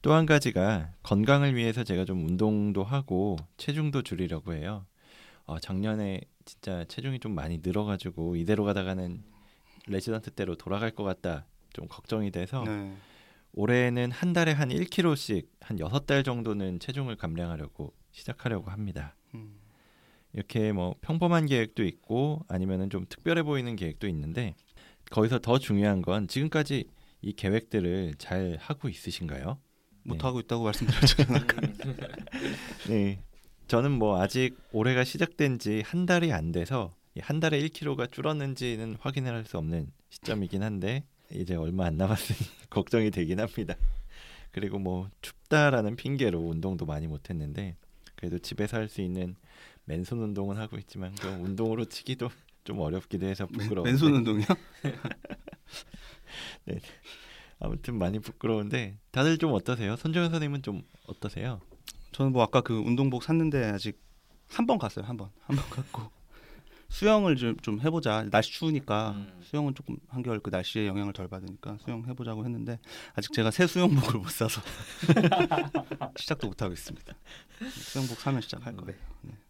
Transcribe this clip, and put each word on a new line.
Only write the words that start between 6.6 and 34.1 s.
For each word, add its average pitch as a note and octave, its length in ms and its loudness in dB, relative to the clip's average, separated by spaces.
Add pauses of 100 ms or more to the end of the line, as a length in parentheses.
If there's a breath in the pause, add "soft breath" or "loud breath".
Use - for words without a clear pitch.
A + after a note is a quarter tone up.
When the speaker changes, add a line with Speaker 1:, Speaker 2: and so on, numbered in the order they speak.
Speaker 1:
체중이 C3 320 -6
좀 A2+ 160 -6
많이 D#2+ 280 -4
늘어가지고 F2+ 720 -2
이대로 G2+ 280 2
가다가는 F#2 600 -2 (640 soft breath)
레지던트 A2 440 -4
때로 F2+ 240 -4
돌아갈 G#2 360 -2
것 G#2+ 120 -6
같다 F2+ 420 -4 (280)
좀 D#2+ 140 -10
걱정이 G#2+ 440 -4
돼서 F2+ 340 -4
Speaker 2:
네. G2+ 300 -4 (580 loud breath)
Speaker 1:
올해는 B2 580 2
한 F3 220 0
달에 E3 200 4
한 C#3+ 180 0
일 D#3+ 140 0
킬로씩 D3 680 0 (100)
한 G#2 180 -6
여섯 A2 280 0
달 C#3 160 4
정도는 G#2+ 560 -2
체중을 B2+ 380 -4
감량하려고 E2 760 -6 (180)
시작하려고 G2+ 600 -6
합니다. F2+ 440 -8 (200)
Speaker 2:
음. G#2+ 240 -16 (760 soft breath)
Speaker 1:
이렇게 G#2+ 380 0
뭐 F2+ 300 0
평범한 E3 440 4
계획도 A#2+ 380 2
있고 C#3 640 0
아니면은 F#2+ 420 0
좀 F#2+ 180 -4
특별해 E3 360 0
보이는 B2+ 320 -2
계획도 F#2 320 -4
있는데 E2 480 -4 (560 soft breath)
거기서 A2+ 280 4
더 A#2+ 200 4
중요한 G2+ 420 4
건 F#2 260 0
지금까지 C#3+ 580 0 (360 soft breath)
이 G2 120 -4
계획들을 F#2+ 840 0
잘 F2+ 420 -2
하고 C#3+ 300 -6
있으신가요? E2 680 -6 (440)
Speaker 2:
못 - 120 -4
Speaker 1:
네. D#2+ 80 -4
Speaker 2:
하고 B2+ 160 0
있다고 A#2 240 -2
말씀드렸잖아요, C3 800 6
아까. - 180 2
Speaker 1:
<laughs> - 1300 -6
네. G2+ 320 2 (460)
저는 B2+ 240 4
뭐 G#2+ 300 4